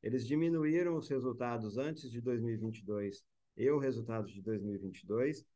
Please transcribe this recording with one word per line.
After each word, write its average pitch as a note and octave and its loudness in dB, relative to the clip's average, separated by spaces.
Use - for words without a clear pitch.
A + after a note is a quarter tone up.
Eles A#2 0
diminuíram E3 4
os D3+ -4
resultados A#2+ 0
antes D3+ -4
de A#2+ -6
dois A#2+ 2
mil A#2 0
e A2 -2
vinte A2 -4
e G2+ -14
dois G2+ -2
e B2 4
o D3+ 6
resultado A2+ 0
de G2 -12
dois G#2 -2
mil G2+ -2
e - -4
vinte F#2+ -8
e - -20
dois B2+ 0